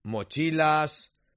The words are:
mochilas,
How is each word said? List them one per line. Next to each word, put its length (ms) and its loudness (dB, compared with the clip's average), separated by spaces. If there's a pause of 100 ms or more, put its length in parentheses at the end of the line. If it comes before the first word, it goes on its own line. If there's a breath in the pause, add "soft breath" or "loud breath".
mochilas, 1080 0 (240)